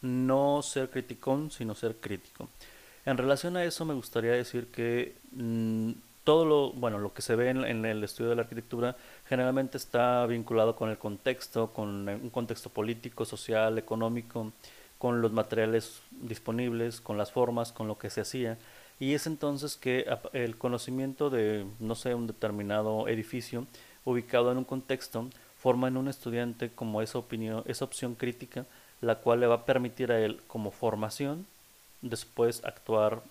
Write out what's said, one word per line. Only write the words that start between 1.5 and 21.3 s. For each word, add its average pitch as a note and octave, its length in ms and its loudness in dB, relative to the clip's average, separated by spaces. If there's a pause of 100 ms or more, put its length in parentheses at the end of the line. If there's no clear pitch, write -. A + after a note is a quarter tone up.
sino A2 240 -6
ser A2+ 220 -4
crítico. - 500 -10 (580)
En C3+ 120 0
relación C#3 400 2
a F3 80 0
eso E3 180 -4
me D#3 100 -2
gustaría A#2 380 -2
decir B2 360 0
que, A#2+ 460 -2 (200)
mm, A2+ 580 0 (320)
todo D#3+ 220 8
lo, D3 260 4
bueno, A2+ 280 -2
lo G2+ 140 -4
que A#2+ 80 -10
se A#2 140 2
ve B2 140 4
en, C3 160 0
en A2+ 200 -2
el G#2+ 180 -2
estudio A#2 260 -4
de A#2 60 4
la A#2 80 0
arquitectura A#2 520 -4 (320)
generalmente C3 500 2
está B2 480 4
vinculado A2+ 500 2
con A2 140 -2
el G#2+ 80 -4
contexto, A2+ 760 -2
con G2+ 340 -4
un A2+ 220 -6
contexto A#2 400 -6
político, A2+ 560 -4
social, A2 520 0
económico, A2+ 760 -4 (460)
con A#2+ 240 2
los A2 120 4
materiales A2 680 0 (100)
disponibles, A#2 920 -4
con G#2 160 -6
las G#2 140 -2
formas, A#2+ 400 0
con A2 160 -6
lo G#2+ 100 -6
que - 120 -8
se - 120 -4
hacía. A#2 360 -4 (420)
Y C#3 160 0
es D3 120 -2
entonces C#3+ 480 -4
que B2 340 0
ap-, - 240 -4
el A#2+ 240 -2
conocimiento C3 720 -2
de, G#2+ 360 0 (140)